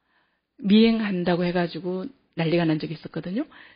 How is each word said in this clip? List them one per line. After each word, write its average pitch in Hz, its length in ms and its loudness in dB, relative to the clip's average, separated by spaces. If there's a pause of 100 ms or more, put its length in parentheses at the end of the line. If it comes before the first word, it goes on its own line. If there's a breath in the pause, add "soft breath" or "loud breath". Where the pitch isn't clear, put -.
(640)
미행한다고 202 840 2
해가지고 180 640 -4 (280)
난리가 165 300 0
난 156 140 2
적이 156 160 -8
있었거든요. 180 500 -8 (320 loud breath)